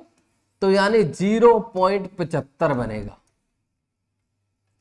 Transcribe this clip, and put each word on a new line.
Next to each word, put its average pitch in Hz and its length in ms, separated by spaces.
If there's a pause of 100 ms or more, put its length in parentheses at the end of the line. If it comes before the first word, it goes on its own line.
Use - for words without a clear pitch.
(640)
तो 190 80
यानी 202 340
ज़ीरो 220 540 (100)
पॉइंट 185 480
पचहत्तर 156 580
बनेगा। 107 420 (1600)